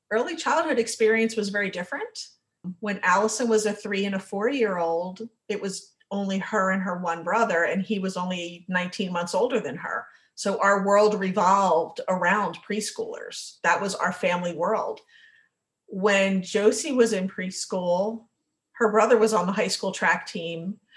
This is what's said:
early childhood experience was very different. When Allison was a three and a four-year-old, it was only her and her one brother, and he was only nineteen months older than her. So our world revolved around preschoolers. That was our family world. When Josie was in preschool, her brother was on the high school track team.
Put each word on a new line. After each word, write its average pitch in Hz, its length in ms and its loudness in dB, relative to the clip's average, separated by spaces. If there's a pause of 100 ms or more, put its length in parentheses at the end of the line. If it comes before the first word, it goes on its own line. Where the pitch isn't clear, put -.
(120)
early 254 240 0
childhood 302 420 0
experience 226 580 2
was 202 140 -2
very 196 220 -2
different. 277 560 -8 (540)
When 202 200 -4
Allison 214 460 2
was 214 180 4
a 208 80 0
three 202 320 -4
and 196 80 -4
a 190 60 -2
four-year-old, 190 1080 -2 (220)
it 196 100 -4
was - 360 -8 (160)
only 196 260 -2
her 190 320 0
and 190 140 0
her 180 160 -4
one 170 240 -4
brother, 180 400 2
and 170 180 0
he 202 160 -2
was 190 180 -4
only 175 520 -6
nineteen 180 440 -4
months 175 220 -4
older 240 260 0
than 143 180 -8
her. - 280 -8 (300)
So - 240 -2
our 196 260 4
world 202 340 6
revolved 185 800 2 (100)
around 180 520 2
preschoolers. - 1000 -8
That 170 180 2
was 196 140 -2
our 180 180 -2
family 180 400 -2
world. 170 460 -2 (880)
When 196 560 2
Josie 220 480 2
was 233 220 4
in 185 140 -2
preschool, 185 960 -4 (480)
her 220 180 2
brother 220 260 6
was 214 160 4
on 180 140 0
the 190 40 -2
high 190 160 0
school 190 240 -4
track 185 360 0
team. 170 520 -8 (180)